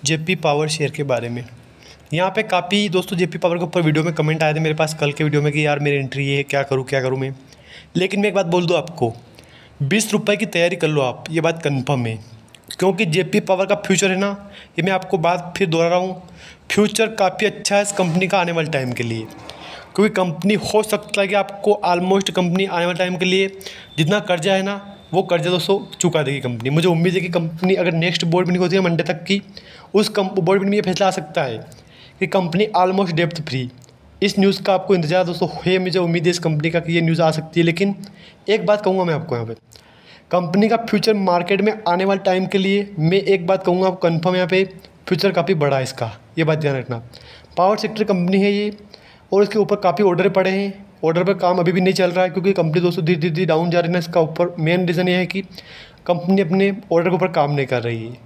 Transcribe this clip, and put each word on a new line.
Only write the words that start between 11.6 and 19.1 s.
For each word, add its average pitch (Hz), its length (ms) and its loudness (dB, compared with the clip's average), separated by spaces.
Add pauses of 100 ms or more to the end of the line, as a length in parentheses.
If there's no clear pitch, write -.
कन्फर्म 135 420 0
है। 110 140 -6 (600)
क्योंकि 190 260 2
जेपी 180 340 0
पावर 196 260 0
का 196 100 2
फ्यूचर 190 360 0
है 185 60 0
ना, 202 340 -4 (280)
ये 160 40 0
मैं 190 80 0
आपको 185 260 -2
बात 170 400 0
फिर 196 100 0
दोहरा 165 200 2
रहा 175 120 2
हूँ, 185 240 -6 (480)
फ्यूचर 214 360 2
काफ़ी 202 400 0
अच्छा - 280 -2
है 202 60 4
इस 202 100 -4
कंपनी 185 360 0
का 190 120 2
आने 175 120 0
वाले 160 180 -2
टाइम 131 220 -2
के 120 120 -6
लिए। 113 240 -6 (680)